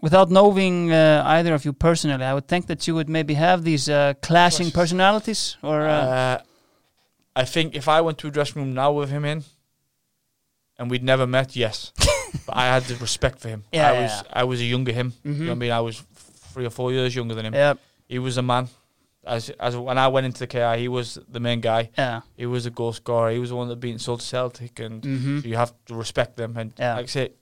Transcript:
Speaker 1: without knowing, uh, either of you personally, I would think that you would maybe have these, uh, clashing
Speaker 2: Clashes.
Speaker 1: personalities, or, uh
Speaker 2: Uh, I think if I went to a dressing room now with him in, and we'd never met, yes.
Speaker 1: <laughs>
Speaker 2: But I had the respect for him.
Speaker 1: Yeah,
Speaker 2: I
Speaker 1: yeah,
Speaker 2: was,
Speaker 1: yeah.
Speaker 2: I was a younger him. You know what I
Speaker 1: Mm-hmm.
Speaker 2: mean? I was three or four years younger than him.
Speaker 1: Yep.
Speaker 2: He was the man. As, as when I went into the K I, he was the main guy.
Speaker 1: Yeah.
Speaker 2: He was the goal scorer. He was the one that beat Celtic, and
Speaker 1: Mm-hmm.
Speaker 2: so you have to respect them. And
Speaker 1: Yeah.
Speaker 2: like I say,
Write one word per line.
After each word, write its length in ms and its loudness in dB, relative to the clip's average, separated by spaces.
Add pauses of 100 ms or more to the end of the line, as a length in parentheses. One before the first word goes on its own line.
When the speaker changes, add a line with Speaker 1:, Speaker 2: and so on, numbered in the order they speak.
Speaker 1:
without 280 6
knowing, 600 6
uh, 340 6
either 280 4
of 120 0
you 80 -2
personally, 520 0
I 80 0
would 140 -4
think 200 0
that 200 -6
you 80 0
would 140 -2
maybe 260 -2
have 280 4
these, 260 0
uh, 320 4
clashing 500 4
Speaker 2:
Clashes. 20 -8
Speaker 1:
personalities, 880 0
or, 260 0
uh 40 2
Speaker 2:
Uh, 460 0 (1000)
I 80 2
think 300 -4
if 120 -6
I 140 4
went 180 -2
to 80 -10
a 40 -8
dressing 300 -4
room 120 -4
now 180 0
with 180 -2
him 160 -4
in, 180 -6 (1300)
and 140 -8
we'd 120 -2
never 240 4
met, 280 0
yes. 420 -4
Speaker 1:
<laughs> 480 0
Speaker 2:
But 120 -6
I 80 4
had 180 4
the 120 -8
respect 440 -4
for 100 -12
him. 220 -10
Speaker 1:
Yeah, 180 4
Speaker 2:
I 40 4
Speaker 1:
yeah, 100 2
Speaker 2:
was, 80 -2
Speaker 1:
yeah. 300 -4
Speaker 2:
I 20 4
was 160 -2
a 60 -2
younger 260 -2
him. 220 -4 (100)
You 80 -8
know 60 -6
what 80 -6
I 60 -4
Speaker 1:
Mm-hmm. 80 -4
Speaker 2:
mean? 120 -2
I 80 0
was 240 -6 (500)
three 120 -6
or 40 -4
four 220 -4
years 240 0
younger 200 -6
than 100 -8
him. 80 -8
Speaker 1:
Yep. 240 4 (320)
Speaker 2:
He 100 -6
was 160 -4
the 80 -2
man. 240 0 (580)
As, 240 -6 (100)
as 160 -2
when 220 -4
I 120 4
went 180 0
into 120 -8
the 80 -8
K 140 -2
I, 160 2
he 100 -4
was 300 -6 (140)
the 80 -10
main 220 -2
guy. 360 0
Speaker 1:
Yeah. 240 -2 (160)
Speaker 2:
He 80 -8
was 200 -4
the 60 -6
goal 220 -4
scorer. 380 0
He 80 -2
was 100 -6
the 60 -8
one 140 -6
that 100 -10
beat 220 -8
Celtic, 800 -6
and 220 -12
Speaker 1:
Mm-hmm. 380 -4
Speaker 2:
so 80 -10
you 80 -4
have 180 0 (120)
to 100 -12
respect 400 -4
them. 220 -8
And 200 -10
Speaker 1:
Yeah. 200 -2
Speaker 2:
like 80 -8
I 20 -18
say, 220 -4 (120)